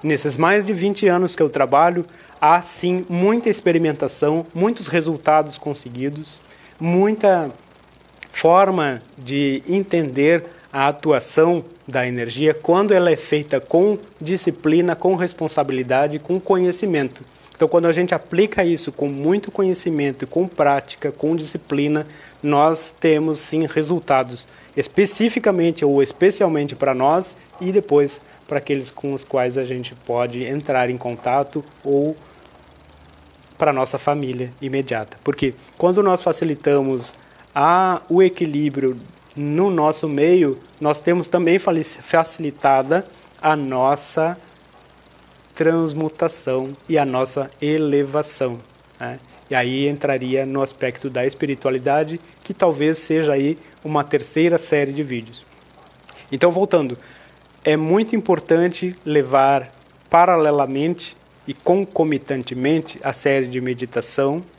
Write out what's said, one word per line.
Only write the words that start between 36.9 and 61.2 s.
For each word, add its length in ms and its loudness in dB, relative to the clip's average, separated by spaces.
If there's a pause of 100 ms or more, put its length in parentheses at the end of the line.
a, 520 2
o 140 4
equilíbrio 760 0 (400)
no 360 0
nosso 360 0
meio, 520 2 (200)
nós 220 0
temos 260 0
também 300 2
fali-, 260 0
facilitada 1200 0 (380)
a 140 2
nossa 840 -2 (1160)
transmutação 1200 -2 (100)
e 120 2
a 40 2
nossa 460 -2 (100)
elevação, 1000 -2 (400)
né? 180 -10 (320)
E 60 -4
aí 320 0
entraria 580 -2
no 160 -4
aspecto 480 -6
da 160 -2
espiritualidade, 960 -2 (220)
que 100 -12
talvez 460 0
seja 340 0
aí 240 0 (260)
uma 200 -2
terceira 560 0
série 340 -2
de 80 -6
vídeos. 420 -8 (880)
Então, 200 4
voltando, 440 0 (680)
é 120 4
muito 400 0
importante 880 0
levar 720 2 (380)
paralelamente 1080 2 (300)